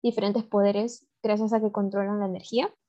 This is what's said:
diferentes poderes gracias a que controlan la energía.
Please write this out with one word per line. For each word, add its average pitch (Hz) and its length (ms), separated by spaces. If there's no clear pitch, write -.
diferentes 220 420
poderes 202 640
gracias 214 320
a 220 60
que 208 120
controlan 202 480
la 196 60
energía. 233 460